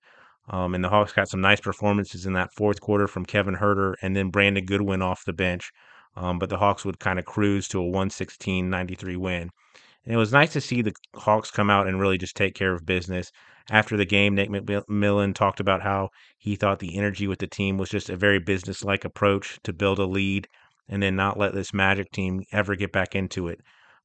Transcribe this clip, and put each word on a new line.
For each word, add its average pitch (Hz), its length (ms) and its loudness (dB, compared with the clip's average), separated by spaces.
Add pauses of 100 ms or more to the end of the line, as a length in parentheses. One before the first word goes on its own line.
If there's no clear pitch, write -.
(480)
Um, 92 280 -2
and 90 80 0
the 90 60 -2
Hawks 104 240 4
got 98 140 0
some 95 140 -4
nice 101 180 6
performances 101 680 -2
in 95 60 -2
that 90 220 -2
fourth 104 240 0
quarter 101 280 2
from 90 180 -8
Kevin 101 300 0
Huerter 98 480 2
and 95 120 -2
then 95 140 0
Brandon 98 360 4
Goodwin 98 360 0
off 92 240 -2
the 92 80 -4
bench. 90 380 -4 (440)
Um, 90 220 -2
but 90 120 -2
the 87 100 -4
Hawks 101 260 2
would 95 140 -4
kinda 92 240 -2
cruise 101 460 0
to 95 100 -2
a 87 100 0
one 95 220 0
sixteen 92 580 -4
ninety-three 90 460 -6
win. 90 340 -4 (560)
And 117 80 -4
it 117 40 2
was 110 140 2
nice 143 220 4
to 143 80 -2
see 120 220 -2
the 107 100 -2 (220)
Hawks 110 340 0
come 104 220 2
out 98 160 6
and 95 120 -2
really 95 200 2
just 90 160 -8
take 98 180 0
care 95 220 0
of 82 100 -8
business. 90 460 -2 (400)
After 107 260 4
the 101 80 4
game, 101 300 4
Nate 101 160 2
McMillan 101 840 0
talked 98 260 2
about 95 220 2
how 98 280 -2 (280)
he 104 180 -4
thought 98 220 0
the 92 220 -8
energy 101 260 -2
with 95 140 -4
the 95 80 -4
team 98 320 -2
was 92 100 -4
just 101 220 -6
a 92 40 -6
very 101 220 4
businesslike 95 680 -2
approach 98 580 0
to 95 100 -6
build 95 240 0
a 98 80 2
lead 98 420 0 (400)
and 101 140 -4
then 95 140 2
not 98 240 0
let 98 160 0
this 98 180 -6
Magic 98 380 2
team 95 400 -4
ever 101 240 0
get 95 160 -4
back 95 240 -2
into 92 320 -4
it. 85 120 -8 (460)